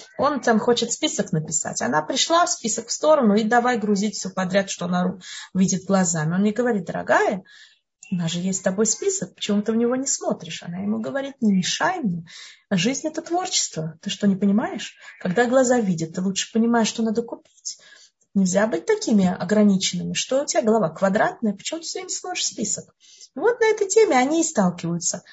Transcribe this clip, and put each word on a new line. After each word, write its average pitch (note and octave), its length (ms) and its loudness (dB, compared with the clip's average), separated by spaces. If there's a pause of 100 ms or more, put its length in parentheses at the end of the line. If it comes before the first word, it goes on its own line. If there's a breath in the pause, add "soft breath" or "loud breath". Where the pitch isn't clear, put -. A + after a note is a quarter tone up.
(180 loud breath)
Он C#4+ 220 0
там A3 180 2
хочет A#3 320 0
список - 400 -4
написать. - 520 -4
Она C#4+ 200 0
пришла, E4 460 2
список - 400 -6
в - 40 -6
сторону, C#4 440 4
и A3+ 80 4
давай A#3+ 340 2
грузить G#3 380 0
все F#3+ 140 -8
подряд, F#3+ 380 0
что - 180 -6
она F3+ 180 0
ру-, F3+ 160 -4 (340 loud breath)
видит F#3 320 2
глазами. E3+ 480 2
Он F#3+ 80 2
ей G#3 100 2
говорит: A#3 340 0
«Дорогая, G#3+ 580 0 (680 loud breath)
у F3+ 40 -2
нас E3+ 160 -2
же F3 80 -4
есть F#3+ 180 -2
с - 40 -10
тобой G3+ 240 0
список, - 500 -4
почему G#3 260 0
ты A3+ 80 -2
в A3 60 0
него A#3+ 180 2
не C4+ 140 -4
смотришь?» F3+ 560 -6
Она E3+ 140 -10
ему G#3 200 -4
говорит: C4+ 420 -6
«Не G#3 120 4
мешай D#4 480 0
мне, F3 260 -4 (420 loud breath)
жизнь — A#3 400 0
это D#4 140 -6
творчество, E4+ 760 -4
ты G3+ 100 -8
что, - 160 -2
не G3 80 4
понимаешь? G#3 600 -2 (240 loud breath)
Когда F#3+ 240 0
глаза B3 340 4
видят, E3 360 -2
ты F#3 60 -4
лучше F#3+ 320 -4
понимаешь, A#3 360 2
что A3+ 160 -4
надо A3+ 180 0
купить. - 560 -14 (560 loud breath)
Нельзя F#3+ 340 2
быть E4+ 180 -4
такими C4 400 2
ограниченными, F#3 880 2
что C4 280 -2
у - 20 -6
тебя D#4+ 180 0
голова G#3+ 260 2
квадратная, G#3 640 0
почему D#4+ 280 -8
ты - 60 -14
все F#4 140 -8
время F#4 100 -12
смотришь - 360 -6
список?» - 480 -6 (420 loud breath)
И - 20 -8
вот A#4 220 2
на A4+ 60 4
этой G#4+ 200 2
теме F#4+ 300 6
они C#4+ 240 4
и D#4+ 40 0
сталкиваются. F3 760 -2 (100)